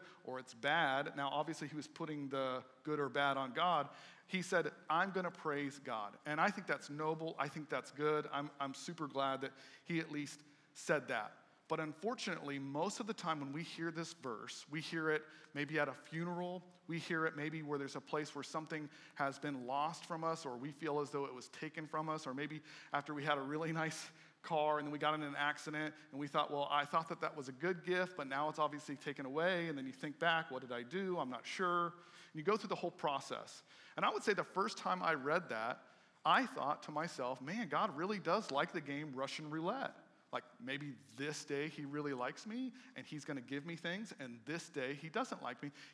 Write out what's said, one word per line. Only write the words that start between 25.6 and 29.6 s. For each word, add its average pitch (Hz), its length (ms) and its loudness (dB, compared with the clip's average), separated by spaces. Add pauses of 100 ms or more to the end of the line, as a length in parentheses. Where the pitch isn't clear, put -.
and 135 80 -6
we 147 80 -2
thought, 147 240 2
"Well, 143 180 2
I 143 140 6
thought 165 240 2
that 170 140 -4
that 156 160 0
was 131 100 -6
a 135 60 -6
good 165 320 0
gift, 180 320 2
but 143 100 -4
now 143 220 2
it's 156 100 -2
obviously 147 380 0
taken 139 280 -4
away." 170 440 2